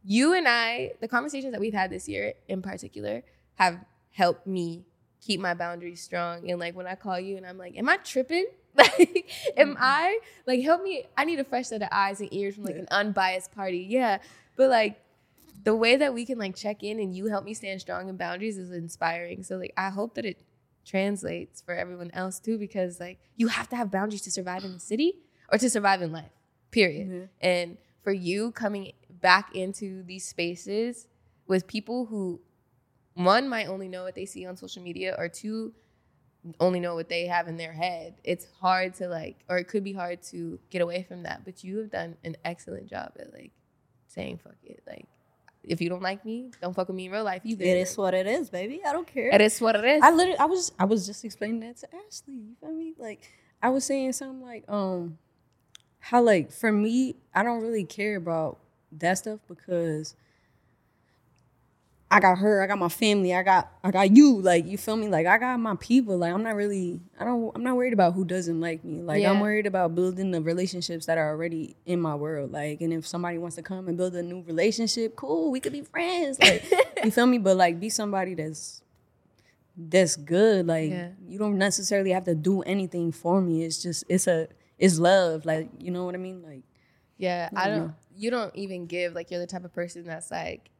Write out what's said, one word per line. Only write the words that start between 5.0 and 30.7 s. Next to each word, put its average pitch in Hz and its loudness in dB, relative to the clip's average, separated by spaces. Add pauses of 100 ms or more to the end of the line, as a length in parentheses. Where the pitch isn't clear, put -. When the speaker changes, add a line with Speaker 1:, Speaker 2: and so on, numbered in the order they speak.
Speaker 1:
keep 196 -2
my 185 -4
boundaries 175 -10
strong. 175 -8
And, 175 -4
like, 175 -8
when 180 -12
I 185 -10
call 185 -6
you 190 -8
and 185 -16
I'm 180 -16
like, 180 -16
"Am 233 -2
I 349 4
tripping?" 330 -2
<laughs> - -12
Like, - 6 (260)
am 285 6
Speaker 2:
Mm-mm. - -12
Speaker 1:
I, 311 2 (280)
like, 254 0
help 330 2
me. 359 -6 (140)
I 277 2
need 320 -2
a 269 -2
fresh 254 -4
set 220 -6
of 190 -4
eyes 196 0
and - -10
ears 196 -4
from, 208 -14
like, 185 -6
Speaker 2:
Yeah. 170 -10
Speaker 1:
an - -12
unbiased 190 0
party. 185 -6
Yeah. 226 2 (380)
But, 262 6
like, 220 2 (640)
the 214 2
way 226 6
that 277 2
we 233 -6
can, 254 -6
like, 190 -6
check 208 -8
in 214 -6
and 190 -4
you 185 -8
help 202 -2
me 208 -12
stand 190 -10
strong 180 -8
in 190 -10
boundaries 185 -6
is 180 -12
inspiring. 170 -6
So, 185 -8
like, - -10
I 190 -2
hope 202 -6
that 226 -8
it 190 -8 (440)
translates 190 -4
for 175 -10
everyone 175 -8
else 185 -8
too, 226 -4
because, 185 -6
like, 180 -14 (160)
you 226 -2
have 233 -4
to 247 -8
have 233 -4
boundaries 196 -2
to 185 -10
survive 185 -6
in 190 -10
the 180 -16
city 294 0 (380)
or 214 4
to 240 2
survive 196 2
in 165 -4
life, 156 -14 (400)
period. 190 2
Speaker 2:
Mm-hmm. 185 -10 (160)
Speaker 1:
And 175 0 (260)
for 196 0
you 196 -2
coming 202 -6 (160)
back 185 4
into 190 -6
these 185 -14
spaces 202 -6 (400)